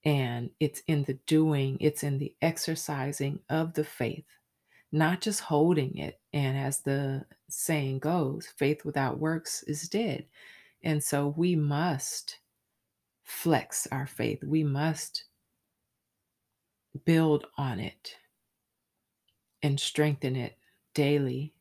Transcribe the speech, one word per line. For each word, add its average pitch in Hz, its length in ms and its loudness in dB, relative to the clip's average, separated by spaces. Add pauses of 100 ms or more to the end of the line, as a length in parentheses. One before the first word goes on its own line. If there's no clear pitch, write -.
And 123 460 0 (100)
it's 143 260 -2
in 151 180 2
the 135 220 -4
doing, 147 540 4
it's 147 220 2
in 139 160 0
the - 220 -6
exercising 147 1000 -2 (100)
of 160 240 0
the 151 80 0
faith, - 420 -4 (680)
not 160 280 2
just 208 200 -2
holding 151 580 4
it. - 220 -8 (120)
And 135 240 0
as 135 240 -2
the 139 460 -2 (220)
saying 135 500 -2
goes, 156 480 -2
"Faith 147 380 -2
without 139 340 -2
works 160 460 -4
is 151 240 -6
dead." 196 380 -2 (560)
And 151 200 0
so 143 340 0
we 175 200 4
must 147 840 0 (840)
flex - 680 0
our 135 160 -4
faith. - 380 -4
We 156 180 2
must 151 600 -2 (1800)
build 160 420 4 (100)
on 131 240 -2
it - 360 -10 (1500)
and 143 180 2
strengthen 147 560 0
it 120 200 -6 (380)
daily. 143 680 2